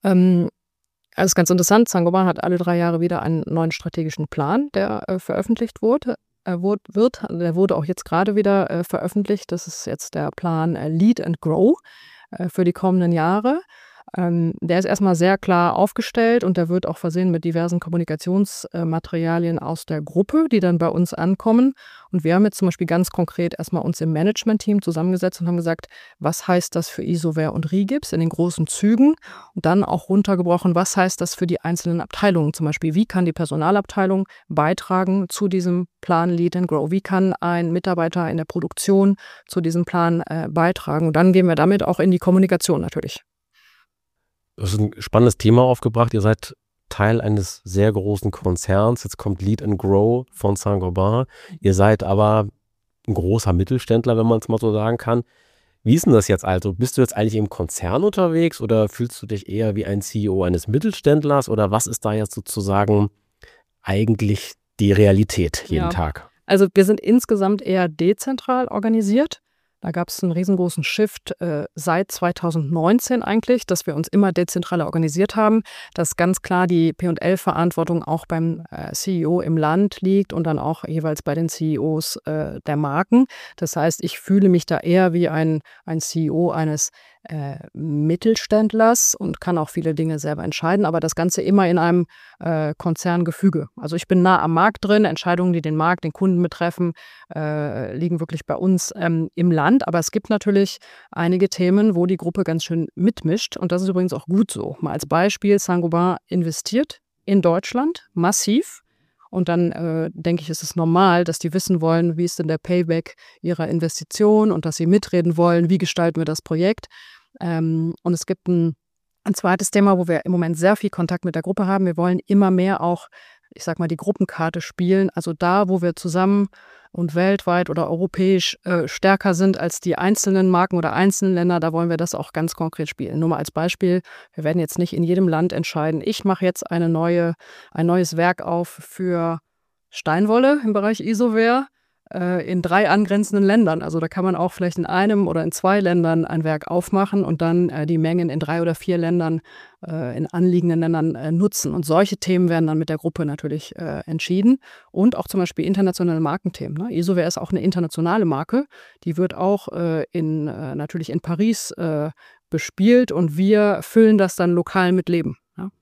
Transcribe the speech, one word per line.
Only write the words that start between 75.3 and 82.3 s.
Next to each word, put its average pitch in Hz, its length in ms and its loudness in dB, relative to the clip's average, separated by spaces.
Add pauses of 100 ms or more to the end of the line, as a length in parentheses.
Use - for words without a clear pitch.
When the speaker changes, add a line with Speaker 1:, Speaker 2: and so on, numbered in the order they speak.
Speaker 1:
haben, 220 240 4 (320)
dass - 240 -4
ganz 180 240 0
klar 180 260 0
die 165 240 2
P 175 160 -6
und 165 140 -2
L-Verantwortung 170 840 0
auch 160 220 -4
beim, 165 360 -4 (100)
äh, - 200 -12
C 185 300 -4
E 151 40 -2
O 170 140 0
im 165 160 -2
Land 160 460 0
liegt 190 320 2
und 165 100 -2
dann 156 160 -2
auch 143 260 -6
jeweils 156 360 -4
bei 147 120 -4
den 165 140 -2
C 156 280 -2
E - 40 -2
Os, 156 460 -2
äh, 156 420 -6